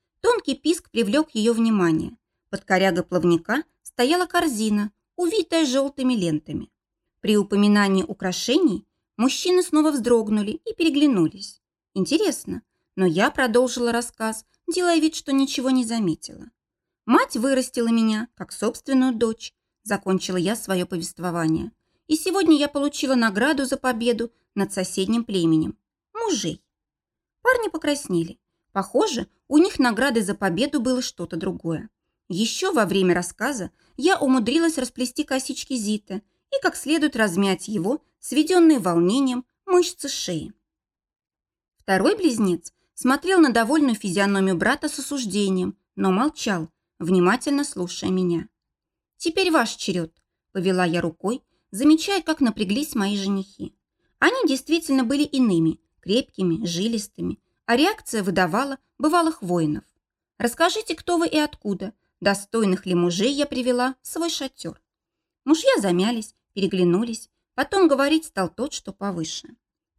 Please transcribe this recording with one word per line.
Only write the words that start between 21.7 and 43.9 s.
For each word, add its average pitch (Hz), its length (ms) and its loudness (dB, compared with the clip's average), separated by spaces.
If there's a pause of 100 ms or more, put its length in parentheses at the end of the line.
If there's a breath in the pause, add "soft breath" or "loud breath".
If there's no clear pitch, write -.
"И 311 100 0
сегодня 330 400 2
я 285 120 0
получила 285 460 -2
награду 240 500 0
за 262 120 -4
победу 233 560 -2 (220)
над 202 180 -2
соседним 196 520 -2
племенем. 165 520 0 (380)
Мужей". 359 480 -4 (800)
Парни 480 260 2
покраснели. 269 720 -2 (340)
Похоже, 247 540 -2 (220)
у 285 100 4
них 381 200 4
наградой 240 440 2
за 196 120 -2
победу 233 460 0
было 254 220 0
что-то 175 340 -10
другое. 165 540 -6 (380)
Ещё 220 440 -2
во 233 140 2
время 180 280 2
рассказа 185 560 -6 (260)
я 349 220 2
умудрилась 285 600 2
расплести 254 460 -6
косички - 500 -6
Зиты 214 480 -4 (280)
и 539 120 -2
как - 140 0
следует 294 400 -2
размять 196 520 0
его, 208 340 -4 (180)
сведённые 311 580 4
волнением, 214 640 2 (220)
мышцы 359 420 0
шеи. 170 460 -8 (1300)
Второй 262 340 2
близнец 220 560 0 (220)
смотрел 330 460 2
на 285 120 6
довольную 240 440 2